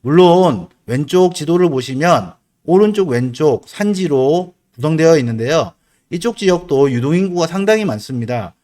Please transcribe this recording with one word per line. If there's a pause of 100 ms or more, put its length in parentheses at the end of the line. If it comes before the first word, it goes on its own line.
물론 (200)
왼쪽
지도를
보시면 (320)
오른쪽
왼쪽
산지로 (180)
구성되어
있는데요. (360)
이쪽
지역도
유동인구가
상당히
많습니다.